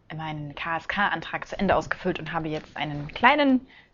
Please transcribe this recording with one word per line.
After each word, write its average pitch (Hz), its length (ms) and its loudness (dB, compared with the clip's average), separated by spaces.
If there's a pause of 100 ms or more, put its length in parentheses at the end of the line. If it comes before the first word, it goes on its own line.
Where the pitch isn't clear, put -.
(120)
meinen 156 440 -8
K-S-K-Antrag 170 920 -2
zu - 100 -10
Ende 180 200 4
ausgefüllt - 420 -2
und 156 140 -8
habe 160 160 -2
jetzt 156 280 -8
einen 147 300 -6
kleinen 269 640 4 (260)